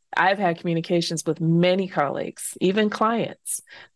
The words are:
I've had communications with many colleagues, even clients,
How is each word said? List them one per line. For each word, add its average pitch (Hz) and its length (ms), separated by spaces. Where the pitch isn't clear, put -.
I've 190 240
had 175 200
communications 170 680
with 160 160
many 180 480
colleagues, - 720
even 208 280
clients, - 720